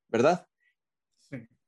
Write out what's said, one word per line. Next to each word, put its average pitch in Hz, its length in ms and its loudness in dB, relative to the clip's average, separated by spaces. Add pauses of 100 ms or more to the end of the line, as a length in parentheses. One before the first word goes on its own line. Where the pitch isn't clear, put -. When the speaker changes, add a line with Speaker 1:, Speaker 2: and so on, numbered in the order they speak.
Speaker 1:
¿verdad? 151 380 0 (720)
Speaker 2:
Sí. - 180 -16 (300)